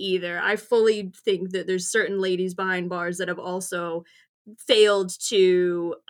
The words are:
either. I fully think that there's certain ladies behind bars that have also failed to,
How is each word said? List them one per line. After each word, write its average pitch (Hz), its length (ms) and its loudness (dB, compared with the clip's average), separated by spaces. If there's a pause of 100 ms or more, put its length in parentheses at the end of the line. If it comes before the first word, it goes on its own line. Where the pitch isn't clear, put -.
either. 175 360 -2
I 208 160 0
fully 214 580 2
think 185 360 -2
that 180 180 -4
there's 185 180 -2
certain 196 340 0
ladies 185 340 -2
behind 185 340 -4
bars 175 300 -6
that 180 100 -4
have 175 100 -6
also 175 640 -6 (560)
failed 208 520 4 (180)
to, 180 680 2 (140)